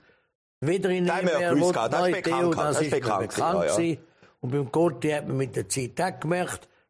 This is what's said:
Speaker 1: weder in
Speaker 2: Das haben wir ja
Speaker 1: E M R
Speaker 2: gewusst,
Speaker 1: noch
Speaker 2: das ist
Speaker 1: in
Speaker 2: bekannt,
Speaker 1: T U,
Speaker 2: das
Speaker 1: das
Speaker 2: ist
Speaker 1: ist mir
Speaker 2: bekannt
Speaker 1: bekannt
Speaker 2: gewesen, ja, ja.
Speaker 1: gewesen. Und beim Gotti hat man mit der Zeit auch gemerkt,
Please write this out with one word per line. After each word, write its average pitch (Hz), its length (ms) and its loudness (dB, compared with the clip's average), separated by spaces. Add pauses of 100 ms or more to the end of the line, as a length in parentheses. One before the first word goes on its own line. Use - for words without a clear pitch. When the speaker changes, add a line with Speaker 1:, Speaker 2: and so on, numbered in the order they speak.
(600)
Speaker 1:
weder 185 300 0
in 180 160 2
Speaker 2:
Das 175 100 2
haben 185 100 0
wir 170 80 2
ja 147 60 2
Speaker 1:
E - 20 0
M 175 60 0
R 170 60 2
Speaker 2:
gewusst, 175 200 4
Speaker 1:
noch 117 140 0
Speaker 2:
das 120 120 0
ist 180 60 4
Speaker 1:
in 180 160 0
Speaker 2:
bekannt, 165 180 0
Speaker 1:
T 175 40 2
U, 175 60 4
Speaker 2:
das 160 120 0
Speaker 1:
das 147 140 0
Speaker 2:
ist 156 60 2
Speaker 1:
ist 147 100 0
mir 143 80 2
Speaker 2:
bekannt 110 280 -2
Speaker 1:
bekannt - 20 -10
Speaker 2:
gewesen, 165 300 0
ja, 170 60 2
ja. 147 100 2
Speaker 1:
gewesen. 170 220 0 (420)
Und 127 100 -6
beim 135 220 -2
Gotti 160 380 2
hat 147 180 -4
man 135 80 -2
mit 131 180 -2
der 101 140 -4
Zeit 127 320 -4
auch 180 180 -2
gemerkt, 175 500 -4 (220)